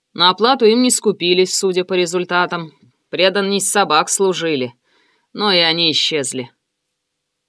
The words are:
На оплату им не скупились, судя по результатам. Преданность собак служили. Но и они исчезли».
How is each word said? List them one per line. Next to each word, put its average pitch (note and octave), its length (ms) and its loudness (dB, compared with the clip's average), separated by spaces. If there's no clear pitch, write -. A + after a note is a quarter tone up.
На F3+ 160 2
оплату B3 340 2
им A3+ 160 4
не B3+ 100 2
скупились, F3+ 640 0
судя F#3 300 -2
по F#3+ 80 -6
результатам. F3 800 -2
Преданность F#3+ 600 0
собак E3+ 400 2
служили. D#3+ 640 -2
Но G3+ 200 -2
и F3+ 60 4
они E3 340 2
исчезли». C3 580 -4